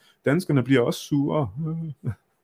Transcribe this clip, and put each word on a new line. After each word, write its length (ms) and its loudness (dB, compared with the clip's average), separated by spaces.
danskerne 380 2
bliver 180 4
også 180 0
sure." 580 0
<laughs> 560 -6